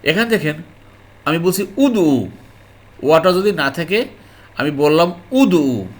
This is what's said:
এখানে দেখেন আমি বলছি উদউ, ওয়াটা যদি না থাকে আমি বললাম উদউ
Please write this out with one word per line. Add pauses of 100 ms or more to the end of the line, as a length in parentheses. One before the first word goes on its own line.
এখানে
দেখেন (680)
আমি
বলছি (120)
উদউ, (760)
ওয়াটা
যদি
না
থাকে (520)
আমি
বললাম (180)
উদউ (120)